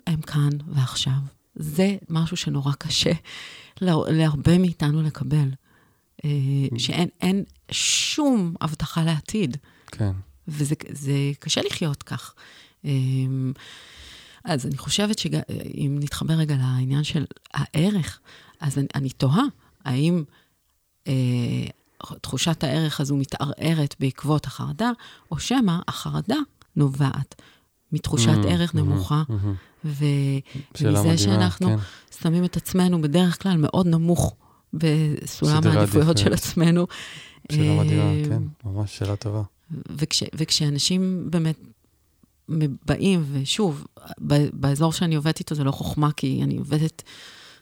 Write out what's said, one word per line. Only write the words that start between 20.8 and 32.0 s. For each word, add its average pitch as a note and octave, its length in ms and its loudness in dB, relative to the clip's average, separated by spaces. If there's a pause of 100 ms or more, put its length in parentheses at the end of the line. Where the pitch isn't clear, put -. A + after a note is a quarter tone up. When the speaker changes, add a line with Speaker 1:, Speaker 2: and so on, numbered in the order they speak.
Speaker 1:
אה, C#3 40 -2 (1080)
תחושת D#3+ 440 -2
הערך D#3 360 -2
הזו C#3+ 160 -2
מתערערת C#3+ 840 -2
בעקבות C#3 460 0
החרדה, C#3+ 440 -4 (400)
או D#3 80 -6
שמא G#3 400 2 (100)
החרדה D3+ 480 -4 (400)
נובעת C#3 580 0 (580)
מתחושת C3 360 0 (160)
Speaker 2:
Mm, - 40 2
Speaker 1:
ערך E3+ 260 2
Speaker 2:
מהמם, G2 180 2
Speaker 1:
נמוכה, G2 360 0
Speaker 2:
מהמם. G2+ 260 -2 (300)
Speaker 1:
ו-, D3 200 -2 (720)
Speaker 2:
שאלה G2+ 240 4
Speaker 1:
ומזה E3 120 4
Speaker 2:
מדהימה, E3 60 4
Speaker 1:
שאנחנו G2+ 500 2
Speaker 2:
כן. A2 80 4 (460)